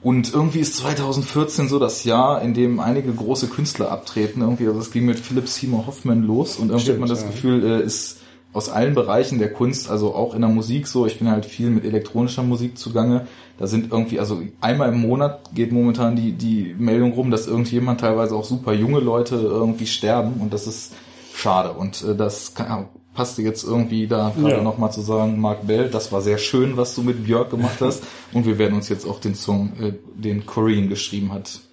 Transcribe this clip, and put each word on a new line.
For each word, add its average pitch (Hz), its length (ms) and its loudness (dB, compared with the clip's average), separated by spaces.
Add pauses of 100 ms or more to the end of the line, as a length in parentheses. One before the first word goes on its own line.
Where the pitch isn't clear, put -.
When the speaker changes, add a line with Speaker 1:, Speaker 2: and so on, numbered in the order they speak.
Speaker 1:
Und 123 320 2
irgendwie 156 280 2
ist 147 160 0
zweitausendvierzehn 139 880 0
so 139 140 2
das 120 240 0
Jahr, 127 360 4
in 117 140 0
dem 120 240 4
einige 127 320 0
große 117 380 -2
Künstler 143 420 -2
abtreten. 107 520 -2
Irgendwie, 117 260 2
also 110 100 0
es 113 140 -8
ging 120 140 2
mit 117 120 2
Philip 127 300 -2
Seymour 120 400 -2
Hoffman 117 340 0
los 110 340 0
und 110 120 0
irgendwie 120 140 2
Speaker 2:
Stimmt, 123 120 2
Speaker 1:
hat 123 60 -2
man 123 80 0
das 113 140 -2
Speaker 2:
ja. 107 40 -6
Speaker 1:
Gefühl, 123 380 2
äh, 113 200 2
ist - 360 -6 (320)
aus 104 160 -6
allen 135 260 2
Bereichen 123 460 2
der 104 120 0
Kunst, - 380 -2
also 107 240 0
auch 117 220 -2
in 113 60 -2
der 113 80 4
Musik 113 360 0
so, 123 180 0
ich 110 140 -2
bin 120 100 0
halt 107 180 2
viel 120 240 -2
mit 107 140 2
elektronischer 113 600 -2
Musik 120 340 -2
zugange, 120 480 0 (320)
da 95 80 -4
sind 113 240 0
irgendwie, 113 300 -2
also 104 200 -2 (200)
einmal 123 300 2
im 117 100 2
Monat 135 520 0
geht 117 200 0
momentan 120 420 4
die, 113 160 2
die 92 480 -2
Meldung 117 360 4
rum, 127 180 2
dass 110 160 0
irgendjemand, 120 520 0
teilweise 110 360 2
auch 107 80 -4
super 123 280 -2
junge 120 280 4
Leute, 120 340 2
irgendwie 113 520 0
sterben 117 540 0
und 104 140 -2
das 104 140 -4
ist - 240 -12 (420)
schade 92 380 2
und, 98 320 -6
äh, 104 120 0
das 104 380 -4
kann, 110 320 -6 (280)
passte 123 280 -4
jetzt 107 220 -2
irgendwie 113 420 0
da 107 300 0
gerade 147 200 4
Speaker 2:
Ja. 104 60 2
Speaker 1:
noch 110 160 -2
mal 110 140 0
zu 107 100 -8
sagen, 110 380 0
Mark 104 260 -2
Bell, 113 240 2
das 113 220 -4
war 98 100 0
sehr 104 160 2
schön, 131 380 0
was 123 180 -2
du 123 80 -4
mit 117 220 0
Björk 117 260 2
gemacht 117 300 -2
hast 127 220 -2 (160)
Speaker 2:
<laughs> - 140 -20
Speaker 1:
und 117 140 2
wir 107 120 2
werden 104 160 4
uns 104 140 -2
jetzt 98 180 -4
auch 101 140 -8
den 101 140 -2
Song, 101 460 -2
äh, 104 120 -2 (220)
den 104 320 -4
Corinne 110 400 2
geschrieben 98 480 -4
hat - 260 -12 (120)